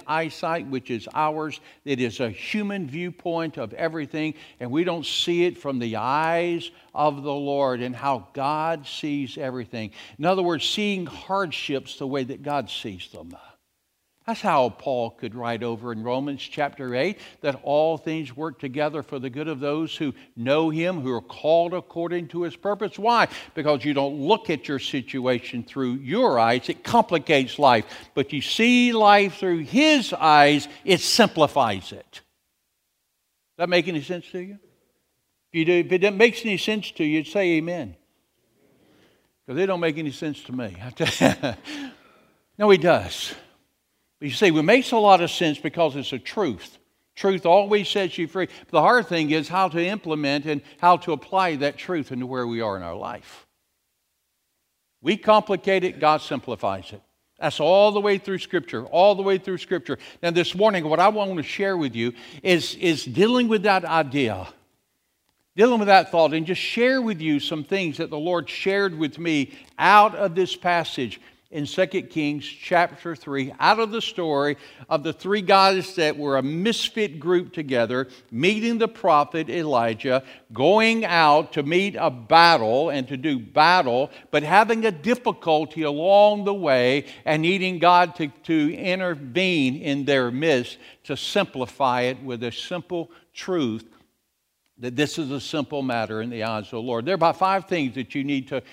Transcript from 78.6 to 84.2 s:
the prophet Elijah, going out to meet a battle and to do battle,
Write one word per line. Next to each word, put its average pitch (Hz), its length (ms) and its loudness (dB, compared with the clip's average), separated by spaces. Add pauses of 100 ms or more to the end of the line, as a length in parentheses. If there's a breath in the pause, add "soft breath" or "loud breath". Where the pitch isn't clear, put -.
the 220 80 0
prophet 160 640 2
Elijah, 131 720 0 (280 loud breath)
going 220 540 4
out 160 480 4
to 151 80 -2
meet 180 340 0
a 160 140 0
battle 139 800 6
and 139 180 -4
to 135 100 -8
do 139 200 -2
battle, 143 720 2 (220 loud breath)